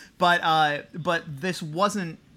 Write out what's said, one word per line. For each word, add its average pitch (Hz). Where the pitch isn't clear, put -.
But, 175
uh, 156
but 165
this 180
wasn't 175